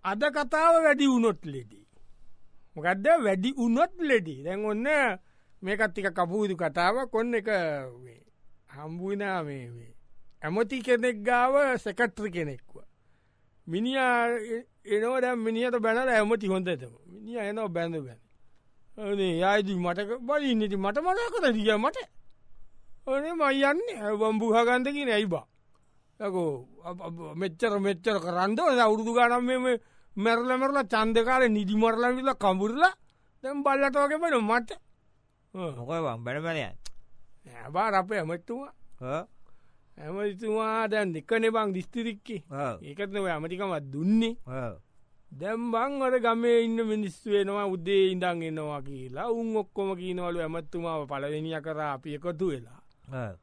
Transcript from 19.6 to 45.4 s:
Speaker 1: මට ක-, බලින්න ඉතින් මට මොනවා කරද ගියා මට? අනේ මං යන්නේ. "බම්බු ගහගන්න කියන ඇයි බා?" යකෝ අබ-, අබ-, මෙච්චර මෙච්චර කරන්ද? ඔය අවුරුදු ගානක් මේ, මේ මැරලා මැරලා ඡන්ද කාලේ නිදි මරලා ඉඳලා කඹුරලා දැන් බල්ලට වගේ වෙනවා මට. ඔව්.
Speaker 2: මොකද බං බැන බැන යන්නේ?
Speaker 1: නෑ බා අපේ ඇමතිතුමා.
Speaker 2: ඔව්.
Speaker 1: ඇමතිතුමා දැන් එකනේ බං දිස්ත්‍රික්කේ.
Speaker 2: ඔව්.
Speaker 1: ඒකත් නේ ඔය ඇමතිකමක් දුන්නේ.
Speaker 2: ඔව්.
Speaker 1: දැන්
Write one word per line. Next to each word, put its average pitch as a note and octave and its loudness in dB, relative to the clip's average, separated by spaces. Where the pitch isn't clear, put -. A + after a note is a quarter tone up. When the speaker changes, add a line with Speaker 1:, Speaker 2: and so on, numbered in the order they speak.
Speaker 1:
මට F3 0
ක-, A#3+ -6
බලින්න C4 0
ඉතින් G3+ 0
මට G3+ 0
මොනවා G#4 0
කරද C#4+ 2
ගියා G#3+ 2
මට? C#4+ -2
අනේ C#4+ -2
මං D4 2
යන්නේ. C#4 0
"බම්බු A3 2
ගහගන්න B3 4
කියන C#4+ -2
ඇයි G#3+ 2
බා?" E3 -4
යකෝ F#3 -2
අබ-, F3+ -10
අබ-, E3 -12
මෙච්චර F#3+ 0
මෙච්චර G3 0
කරන්ද? F3+ 0
ඔය C#4+ 4
අවුරුදු A3 4
ගානක් A#3+ 4
මේ, B3+ 0
මේ B3+ 2
මැරලා A#3 2
මැරලා C4+ 2
ඡන්ද A3 2
කාලේ B3+ 4
නිදි G#3 0
මරලා A3+ 4
ඉඳලා C4 0
කඹුරලා G#3+ 4
දැන් C#4 -6
බල්ලට C#4 2
වගේ C#4+ 2
වෙනවා A#3+ 2
මට. A#3 -6
ඔව්. F3 -6
Speaker 2:
මොකද C#3 -4
බං A#2 -4
බැන C3 -4
බැන E3 -2
යන්නේ? A2+ -4
Speaker 1:
නෑ A#2+ -16
බා F#3+ 0
අපේ F#3+ 2
ඇමතිතුමා. F3 -8
Speaker 2:
ඔව්. D3 -4
Speaker 1:
ඇමතිතුමා G#3+ -2
දැන් G3+ 0
එකනේ A3+ 0
බං G#3+ 0
දිස්ත්‍රික්කේ. G#3 -6
Speaker 2:
ඔව්. C3+ -4
Speaker 1:
ඒකත් F#3+ -8
නේ G3 -4
ඔය F3 -2
ඇමතිකමක් F3 -4
දුන්නේ. A3 2
Speaker 2:
ඔව්. A#2 -6
Speaker 1:
දැන් A3+ -4